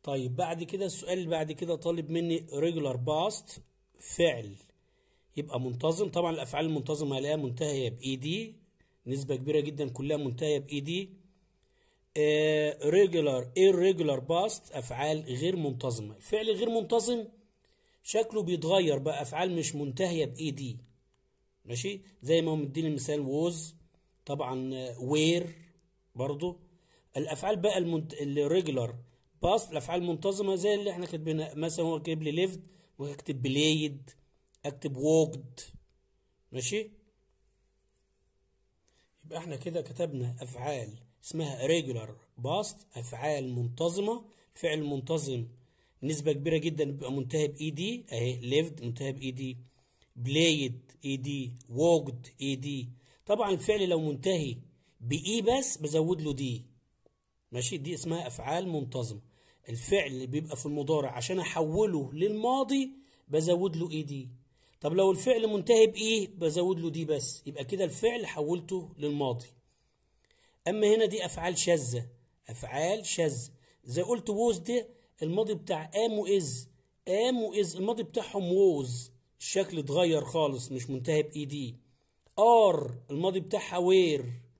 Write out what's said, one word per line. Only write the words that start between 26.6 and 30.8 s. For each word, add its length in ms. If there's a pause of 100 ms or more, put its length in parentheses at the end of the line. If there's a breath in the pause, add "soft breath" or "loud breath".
الأفعال 400
بقى 220
المنت-، 440
الريجولار 760 (440 soft breath)
باست، 280
الأفعال 320
المنتظمة 520
زي 200
اللي 160